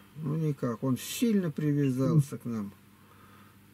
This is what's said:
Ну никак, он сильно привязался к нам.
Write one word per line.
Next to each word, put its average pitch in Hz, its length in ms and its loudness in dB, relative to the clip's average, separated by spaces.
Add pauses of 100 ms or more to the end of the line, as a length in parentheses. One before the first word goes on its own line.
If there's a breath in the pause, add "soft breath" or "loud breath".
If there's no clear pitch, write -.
(180)
Ну 151 180 -4
никак, 143 480 -2
он 131 140 0
сильно 202 540 0
привязался 143 840 2
к - 60 -16
нам. 110 300 -6 (1000 loud breath)